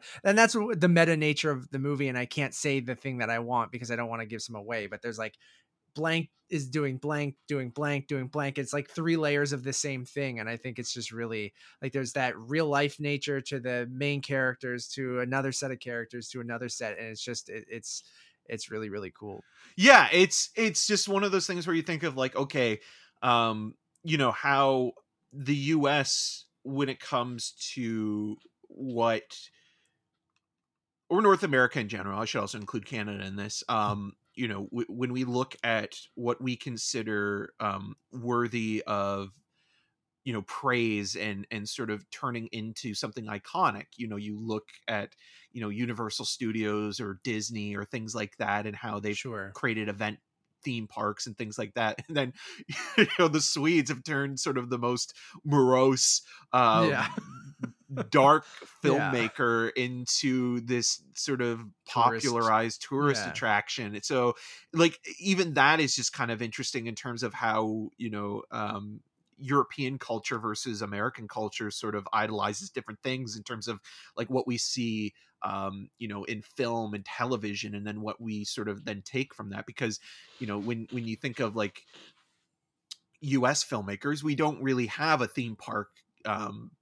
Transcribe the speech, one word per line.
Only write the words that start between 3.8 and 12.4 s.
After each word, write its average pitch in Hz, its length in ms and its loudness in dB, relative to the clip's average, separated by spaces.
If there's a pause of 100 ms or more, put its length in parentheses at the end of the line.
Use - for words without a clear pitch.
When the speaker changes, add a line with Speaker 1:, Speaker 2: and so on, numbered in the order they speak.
Speaker 1:
I 117 60 -2
don't 117 120 -2
wanna 113 160 -6
give 107 160 -8
some 120 140 -10
away, 107 320 -4
but 104 140 -10
there's, 113 160 -6
like, 110 180 -6 (580)
blank 165 360 0 (200)
is 143 200 -4
doing 135 280 -2
blank, 147 380 -4 (120)
doing 131 220 -4
blank, 143 380 -2
doing 131 200 -4
blank. 139 300 -4
It's, 135 140 -6
like, 143 180 -4
three 165 280 0
layers 147 340 2
of 131 120 -4
the 135 100 -4
same 131 320 -4
thing, 131 340 -4
and 107 80 -6
I 117 80 -4
think 120 240 -8
it's 117 140 -6
just 117 180 -8
really, 113 420 -6 (280)
like, 135 100 -4
there's 131 220 -4
that 127 240 0
real 147 300 0